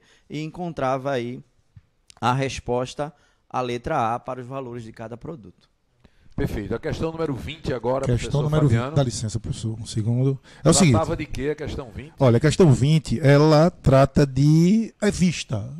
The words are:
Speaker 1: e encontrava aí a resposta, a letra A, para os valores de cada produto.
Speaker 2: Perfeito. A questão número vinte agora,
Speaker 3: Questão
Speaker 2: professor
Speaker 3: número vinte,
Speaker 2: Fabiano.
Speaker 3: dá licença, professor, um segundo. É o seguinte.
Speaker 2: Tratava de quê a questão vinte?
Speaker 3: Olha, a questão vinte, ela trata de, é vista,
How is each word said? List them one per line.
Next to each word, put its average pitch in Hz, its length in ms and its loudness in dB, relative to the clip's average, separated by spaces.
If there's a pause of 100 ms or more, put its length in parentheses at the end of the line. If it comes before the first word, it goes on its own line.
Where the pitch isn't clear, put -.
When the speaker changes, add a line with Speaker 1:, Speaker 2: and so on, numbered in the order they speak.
(280)
Speaker 1:
e 147 120 -10
encontrava 143 720 -6
aí 127 300 -6 (800)
a 117 120 2
resposta, 131 800 -4 (360)
a 123 120 -6
letra 123 540 -4
A, 120 60 -6
para 127 200 -10
os 123 60 -14
valores 123 380 -12
de 110 80 -18
cada 113 240 -14
produto. 120 520 -18 (680)
Speaker 2:
Perfeito. 110 380 -4
A 113 40 -4
questão 160 340 -6
número 160 220 -4
vinte 156 380 -8
agora, 127 340 -2
Speaker 3:
Questão 123 100 2 (140)
Speaker 2:
professor 143 140 0
Speaker 3:
número 151 240 2
vinte, 113 100 4
Speaker 2:
Fabiano. 135 180 -4
Speaker 3:
dá 147 60 4
licença, 113 380 -4
professor, 110 380 -8
um 110 60 -12
segundo. 120 540 -2 (260)
É 147 60 4
o - 20 6
seguinte. 165 200 4
Speaker 2:
Tratava 160 240 0
de 156 100 -10
quê 131 240 -6
a 151 40 -4
questão 139 400 -10
vinte? 135 240 -16
Speaker 3:
Olha, 120 180 6
a 113 40 2
questão 156 320 6
vinte, 123 480 2
ela 151 500 6
trata 139 540 4
de, 160 800 4
é 208 80 2
vista, 131 580 -2 (120)